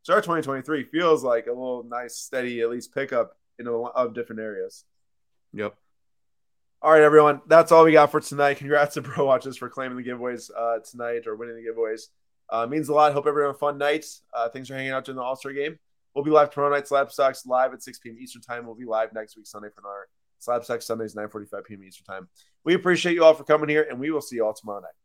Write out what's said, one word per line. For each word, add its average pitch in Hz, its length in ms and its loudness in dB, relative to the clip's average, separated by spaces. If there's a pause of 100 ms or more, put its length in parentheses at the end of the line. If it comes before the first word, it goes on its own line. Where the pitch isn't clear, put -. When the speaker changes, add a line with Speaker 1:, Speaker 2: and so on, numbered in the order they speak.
Speaker 1:
Start 190 180 2
of - 60 -4
twenty 170 160 -2
twenty-three 135 440 -6
feels 156 380 2
like 117 220 0
a 120 60 -6
little 123 320 -8
nice, 120 320 -12
steady, 123 460 -6
at 117 80 0
least 120 240 -10
pickup 135 440 -4 (220)
in 120 80 -10
a 120 40 -6
lot 120 240 -4
of 123 200 0
different 117 260 -10
areas. 98 420 -10 (720)
Speaker 2:
Yep. 104 220 -8 (1040)
Speaker 1:
All 156 100 4
right, 156 100 10
everyone. 151 460 8
That's 160 240 8
all 165 140 10
we 156 80 6
got 147 180 8
for 151 80 0
tonight. 143 380 0
Congrats 147 380 0
to 147 60 -6
Bro 139 240 -4
Watches 131 300 0
for 123 140 -14
claiming 127 280 -10
the 127 60 -12
giveaways, 123 520 -10
uh, 117 240 -2
tonight 117 480 -8
or 107 80 -8
winning 117 200 -14
the 113 160 -10
giveaways. 113 380 -6 (400)
Uh, 113 180 -2
means 147 220 -4
a 147 40 0
lot. 151 200 4
Hope 143 120 -2
everyone 143 260 0
had 139 40 -10
a - 40 -20
fun 147 180 -2
night. 151 280 -2 (280)
Uh, 117 160 -4
thanks 131 180 -14
for 135 80 -14
hanging 131 160 -8
out 131 140 -6
during 135 100 -12
the 127 80 -8
All-Star 135 300 -8
game. 151 260 -8 (340)
We'll 143 120 -4
be 156 40 -2
live 151 220 6
tomorrow 143 200 0
night, 143 160 -2
Slap 139 220 0
Stocks, 135 360 -2
live 127 280 0
at 123 80 -20
six 127 160 -20
P 120 120 -20
M 113 100 -20
Eastern 123 220 -20
Time. 120 260 -12
We'll 113 80 -16
be 123 100 -18
live 110 280 -4
next 110 240 -14
week, 107 100 -20
Sunday, 104 260 -18
for - 80 -20
another 101 260 -16 (320)
Slap 120 240 -4
Stocks 117 220 -8
Sundays, 110 300 -8
nine 104 140 -10
forty-five 104 340 -14
P 107 100 -20
M 98 100 -20
Eastern 95 220 -20
Time. 95 220 -16 (380)
We 170 100 2
appreciate 175 380 -2
you 170 100 2
all 160 100 10
for 143 100 -2
coming 151 260 0
here, 151 200 2
and 123 100 -10
we 147 120 -6
will 147 100 -4
see - 140 -14
you 113 100 0
all 107 80 -2
tomorrow 101 280 -12
night. 80 100 -20 (140)